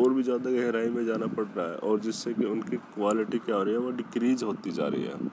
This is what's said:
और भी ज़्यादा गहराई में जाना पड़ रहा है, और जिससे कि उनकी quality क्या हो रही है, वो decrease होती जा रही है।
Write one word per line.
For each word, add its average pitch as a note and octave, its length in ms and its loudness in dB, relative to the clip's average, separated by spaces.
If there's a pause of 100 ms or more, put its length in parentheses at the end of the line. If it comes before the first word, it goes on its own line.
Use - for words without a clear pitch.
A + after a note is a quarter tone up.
और C3 120 6
भी C3 100 2
ज़्यादा B2+ 280 0
गहराई A#2+ 380 2
में A#2+ 160 0
जाना A2 220 0
पड़ G#2+ 180 -2
रहा G2 200 -4
है, E2 100 -4
और G#2+ 240 2
जिससे A2 340 -4
कि G#2+ 120 2
उनकी A2 320 -2
quality G#2+ 600 0
क्या A2+ 180 -2
हो G2 80 2
रही G#2 100 2
है, A#2 60 2
वो B2+ 120 -2
decrease A#2+ 520 0
होती G2 280 -4
जा D2+ 160 -2
रही C#2 160 0
है। - 300 -6